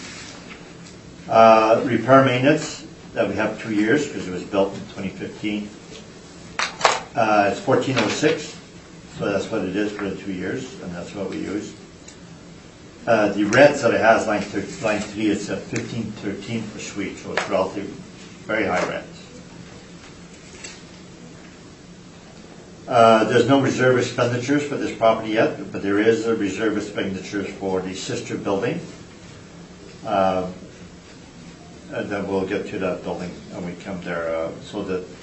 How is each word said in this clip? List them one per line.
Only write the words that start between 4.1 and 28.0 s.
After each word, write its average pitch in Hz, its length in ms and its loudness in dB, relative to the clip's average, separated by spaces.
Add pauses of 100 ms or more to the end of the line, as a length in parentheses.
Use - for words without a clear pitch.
'cause 90 160 -8
it 90 60 -8
was 90 120 -6
built 98 280 2
in 95 80 -10 (140)
twenty 95 160 -6
fifteen. 104 580 -6 (1500)
Uh, 107 380 4
it's - 80 -6
fourteen 127 380 2
oh 104 100 2
six, - 480 0 (600)
so 110 120 -2
that's 98 200 -2
what 110 100 -2
it 92 160 -2
is 101 160 0
for 104 160 -6
the 92 80 -6
two 101 160 -8
years, 98 320 -6 (180)
and 90 120 -10
that's 85 200 -10
what 98 140 -6
we 98 80 -8
use. 92 380 -6 (1300)
Uh, 107 260 4
the 101 120 0
rents 139 380 6
that 113 100 4
it 98 80 2
has, 110 280 6
line 104 120 0
thir-, 98 240 -6 (200)
line 107 160 0
three, 107 260 -4
it's 101 240 0
at 92 100 -6
fifteen 117 440 -6 (180)
thirteen 107 400 -6 (100)
per 101 60 -12
suite, - 400 -8
so 98 140 -12
it's - 180 -4
relatively 98 420 -2 (540)
very 107 180 -2
high 90 240 0
rents. - 200 -8 (3750)
Uh, 113 360 8
there's 120 240 4
no 139 120 6
reserve 127 380 4
expenditures 127 640 0
for 135 140 -4
this 104 200 -4
property 110 360 4
yet, 110 400 0
but 98 100 -8
there 101 160 2
is 110 280 4
a 113 80 2
reserve 104 420 0
expenditures 95 800 -4
for 92 260 -2
the 92 140 -6
sister - 420 -6